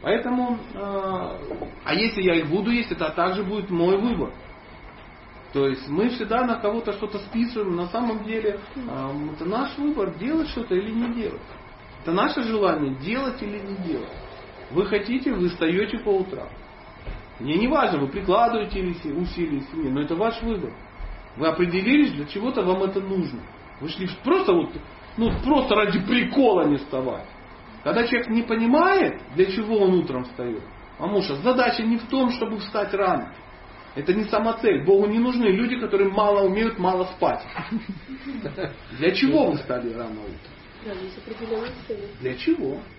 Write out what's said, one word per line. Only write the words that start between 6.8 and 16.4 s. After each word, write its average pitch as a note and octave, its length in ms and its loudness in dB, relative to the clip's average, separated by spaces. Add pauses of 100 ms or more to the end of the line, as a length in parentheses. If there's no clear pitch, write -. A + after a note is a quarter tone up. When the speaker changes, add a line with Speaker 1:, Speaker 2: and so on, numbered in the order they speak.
Speaker 1:
что-то G3+ 260 -6
списываем. G#3+ 560 -2
На F3 120 -2
самом A3 380 -2
деле, G#3+ 340 -2 (160)
э, C#3 360 -6 (220)
это D#3 120 -8
наш B3 320 -2
выбор, C#4+ 400 0
делать D#4 320 -2
что-то A3+ 260 -2
или G#3 160 0
не A#3 220 0
делать. A#3 280 -4 (600)
Это E3 100 -2
наше A#3+ 320 2
желание, E3+ 520 2
делать A#3 460 -4
или G#3 180 -6
не G3 160 -8 (120)
делать. B2+ 220 -4 (600)
Вы F3 160 2
хотите, A#3+ 440 0
вы F3+ 160 2
встаёте F3+ 520 0
по G#3+ 100 -4
утрам. F#3+ 400 0 (920)